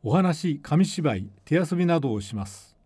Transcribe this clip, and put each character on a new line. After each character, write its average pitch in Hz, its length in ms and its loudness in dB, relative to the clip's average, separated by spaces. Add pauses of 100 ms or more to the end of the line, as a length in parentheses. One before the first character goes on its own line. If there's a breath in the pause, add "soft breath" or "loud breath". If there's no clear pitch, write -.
お 107 80 0
話、 170 480 0
紙 170 260 2
芝 143 300 -2
居、 101 120 -8 (160)
手 156 120 0
遊 180 200 0
び 180 80 2
な 170 140 2
ど 135 140 0
を 104 80 -2
し 101 160 -10
ま 98 100 -6
す。 - 400 -20